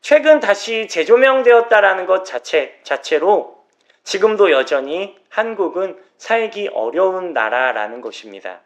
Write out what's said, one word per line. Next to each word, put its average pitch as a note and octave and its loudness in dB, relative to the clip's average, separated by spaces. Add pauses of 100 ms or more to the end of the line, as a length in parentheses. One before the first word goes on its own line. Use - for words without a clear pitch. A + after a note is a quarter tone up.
최근 D4+ 4
다시 A3 -4
재조명되었다라는 A#3 4
것 F#3 0
자체, - -4
자체로 D#3+ -2 (380)
지금도 G3+ 2
여전히 C#3+ -2 (120)
한국은 F#3+ -4 (200)
살기 A3 -4
어려운 F3 -2
나라라는 A#2 -2
것입니다. G2 -16